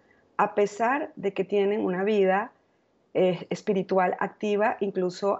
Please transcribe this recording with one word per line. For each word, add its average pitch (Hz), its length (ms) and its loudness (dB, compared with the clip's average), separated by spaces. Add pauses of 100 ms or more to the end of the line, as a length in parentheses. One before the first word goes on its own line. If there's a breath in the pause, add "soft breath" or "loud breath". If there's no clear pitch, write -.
(360 soft breath)
a 202 180 0
pesar 233 600 0
de 196 180 -4
que 190 100 -2
tienen 202 400 0
una 185 200 -2
vida, 202 480 2 (600)
eh, 180 380 2
espiritual 185 720 0
activa, 208 580 0
incluso 190 600 -2